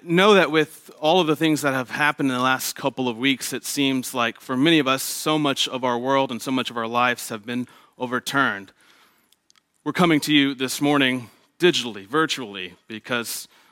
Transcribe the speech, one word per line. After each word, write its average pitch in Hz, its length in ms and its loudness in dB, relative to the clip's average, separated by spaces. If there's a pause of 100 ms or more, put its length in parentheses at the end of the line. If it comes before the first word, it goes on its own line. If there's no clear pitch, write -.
know 180 320 6
that 160 160 4
with 156 480 -2
all 160 200 4
of 165 60 2
the 151 100 2
things 156 280 0
that 139 100 0
have 127 160 -4
happened 147 400 0
in 127 80 -2
the 127 60 0
last 131 320 -2
couple 127 340 -4
of 110 80 -6
weeks, 131 360 -2
it 123 120 -8
seems 135 480 -2
like 117 260 -2
for 131 160 -6
many 160 220 4
of 135 100 2
us, 131 140 0
so - 380 -2
much 139 280 0
of 127 160 -6
our 123 140 0
world 135 320 2
and 117 100 -8
so 139 120 -8
much 131 180 -2
of 120 80 -10
our 113 80 -4
lives 120 440 0
have 107 140 -8
been 123 240 -6 (300)
overturned. 120 760 -2 (1120)
We're 147 100 -4
coming 165 280 4
to 147 100 -4
you 139 220 4
this 127 260 -6
morning 131 520 0 (260)
digitally, 120 480 0
virtually, 104 720 -4 (120)
because 113 600 -8 (240)